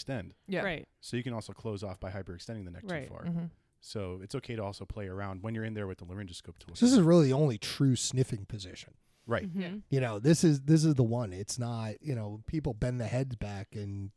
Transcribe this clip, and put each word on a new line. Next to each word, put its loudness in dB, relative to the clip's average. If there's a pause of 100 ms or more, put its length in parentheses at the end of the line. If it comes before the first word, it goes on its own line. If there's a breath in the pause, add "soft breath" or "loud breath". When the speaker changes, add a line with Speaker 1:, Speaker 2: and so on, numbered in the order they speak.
Speaker 1:
them. -6
Speaker 2:
hyperextend. -16 (160)
Speaker 3:
Yeah. -2
Speaker 1:
Right. -4 (140)
Speaker 2:
So -8
you -2
can -4
also -8
close -6
off -8
by -8
hyperextending -10
the -10
neck -14
Speaker 1:
Right. -6
Speaker 2:
too -14
far. -12
Speaker 3:
Mm-hmm. -2 (340)
Speaker 2:
So -6
it's -10
okay -6
to -4
also -6
play -8
around -6
when -4
you're -4
in -4
there -4
with -8
the -14
laryngoscope -12
to -20
look -14
Speaker 4:
So 6
this 8
Speaker 2:
at 10
Speaker 4:
is 8
Speaker 2:
it. 8
Speaker 4:
really 10
the 4
only 4
true 4
sniffing 0
position. -12 (320)
Speaker 2:
Right. 0
Speaker 1:
Mm-hmm. -4
Speaker 3:
Yeah. -4 (140)
Speaker 4:
You 2
know, 0
this 6
is, 6
this 6
is 6
the 6
one. 0
It's -6
not, -6
you -4
know, -6
people -2
bend -2
the -2
heads 0
back -8
and -6